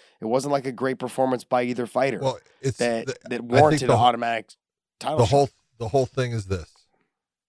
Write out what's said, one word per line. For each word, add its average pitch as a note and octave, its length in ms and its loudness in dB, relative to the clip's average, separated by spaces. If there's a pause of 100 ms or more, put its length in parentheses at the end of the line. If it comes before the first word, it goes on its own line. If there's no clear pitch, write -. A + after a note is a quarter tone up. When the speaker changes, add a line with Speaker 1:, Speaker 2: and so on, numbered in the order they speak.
(220)
Speaker 1:
It A2 40 -8
wasn't, B2+ 260 -2
like, C#3 160 -2
a C#3 40 -6
great C3 280 -4
performance B2+ 440 -2
by B2 200 -2
either B2 240 -4
fighter. B2+ 340 -2
Speaker 2:
Well, C3 160 -2 (240)
it's C3+ 160 -4
Speaker 1:
that, A#2 300 -2
Speaker 2:
the, C3 80 -8 (140)
Speaker 1:
that B2 40 -6
Speaker 2:
I A#2+ 60 -2
think A#2 120 -10
Speaker 1:
warranted C#3+ 380 6
Speaker 2:
the C3+ 40 4
Speaker 1:
an A#2+ 40 4
Speaker 2:
whole, A#2+ 100 6
Speaker 1:
automatic A#2 440 -2 (480)
title C#3+ 180 -4
Speaker 2:
the A#2+ 80 4
Speaker 1:
shot. G2+ 60 0
Speaker 2:
whole, C#3 180 4 (300)
the A2+ 100 -6
whole C3+ 160 2
thing B2 260 -4
is A2 140 -6
this. F#2 260 -6 (760)